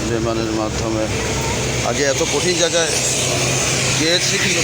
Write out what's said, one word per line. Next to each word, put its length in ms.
বিমানের 400
মাধ্যমে 440
আগে 120
এত 80
কঠিন 300
জায়গায় 300
গিয়েছি, 440
কিন্তু 220